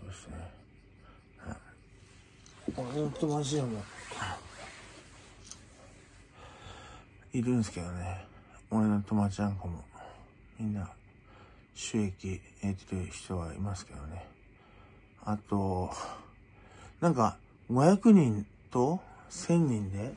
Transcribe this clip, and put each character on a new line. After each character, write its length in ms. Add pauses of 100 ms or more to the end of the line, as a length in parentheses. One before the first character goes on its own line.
う 40
で 60
す 140
ね。 60 (1040)
は 140
い。 40 (1200)
俺 260
の 80
友 280
達 180
で 60
も、 200 (3500)
い 100
る 80
ん 80
で 60
す 80
け 100
ど 100
ね。 320 (460)
俺 160
の 160
友 240
達 160
な 60
ん 80
か 100
も、 180 (760)
み 80
ん 80
な、 160 (840)
収 240
益 420 (220)
得 120
て 220
る 160
人 240
は 180
い 40
ま 180
す 80
け 80
ど 140
ね。 200 (960)
あ 140
と、 540 (1080)
な 120
ん 40
か、 220 (340)
五 120
百 280
人 360 (240)
と 280 (300)
千 380
人 240
で 260